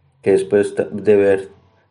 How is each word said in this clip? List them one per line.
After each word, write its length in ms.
que 80
después 440
ta-, 160
de 260
ver, 320